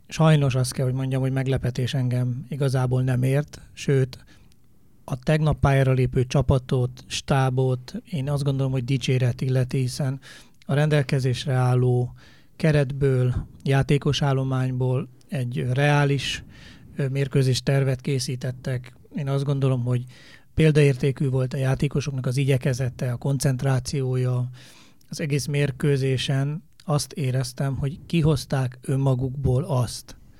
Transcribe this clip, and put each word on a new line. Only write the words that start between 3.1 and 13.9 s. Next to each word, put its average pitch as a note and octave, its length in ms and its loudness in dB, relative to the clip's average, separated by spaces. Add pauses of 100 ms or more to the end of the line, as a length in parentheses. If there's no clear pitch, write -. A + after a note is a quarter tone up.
ért, C#3 380 0 (120)
sőt, C3+ 520 0 (760)
a - 160 -6
tegnap D#3 400 2
pályára C3+ 320 4
lépő B2+ 340 2
csapatot, B2+ 840 0
stábot C3 1000 -2
én C#3 200 -4
azt C#3+ 140 -2
gondolom, C3+ 280 0
hogy C3 140 -2
dicséret B2+ 560 0
illeti, C3 380 0
hiszen C3 400 -4 (460)
a - 80 -4
rendelkezésre C#3 800 0
álló B2+ 600 2 (420)
keretből, C3+ 760 2 (300)
játékos C#3 580 2